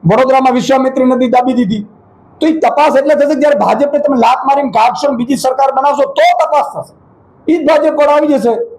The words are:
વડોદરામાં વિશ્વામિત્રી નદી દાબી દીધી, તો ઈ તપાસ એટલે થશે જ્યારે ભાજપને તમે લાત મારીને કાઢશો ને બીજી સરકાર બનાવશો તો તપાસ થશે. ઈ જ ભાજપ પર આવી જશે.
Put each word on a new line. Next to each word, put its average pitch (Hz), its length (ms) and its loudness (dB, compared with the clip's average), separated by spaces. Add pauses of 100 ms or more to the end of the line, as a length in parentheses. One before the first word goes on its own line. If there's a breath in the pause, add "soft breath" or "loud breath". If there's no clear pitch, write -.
વડોદરામાં 254 480 2
વિશ્વામિત્રી 262 520 0
નદી 254 240 0
દાબી 247 240 0
દીધી, 214 340 -4 (540)
તો 311 60 0
ઈ 320 120 0
તપાસ 285 380 0
એટલે 294 180 2
થશે 285 240 0
જ્યારે 285 200 2
ભાજપને 285 400 0
તમે 277 180 0
લાત 247 280 0
મારીને 277 240 0
કાઢશો 247 420 0
ને 240 60 -4
બીજી 247 180 -2
સરકાર 262 400 0
બનાવશો 285 280 0
તો 277 100 -4
તપાસ 330 520 2 (100)
થશે. - 200 -14 (580)
ઈ 330 100 -2
જ 269 40 0
ભાજપ 311 280 2
પર 294 80 0
આવી 294 240 2
જશે. 247 220 0 (300)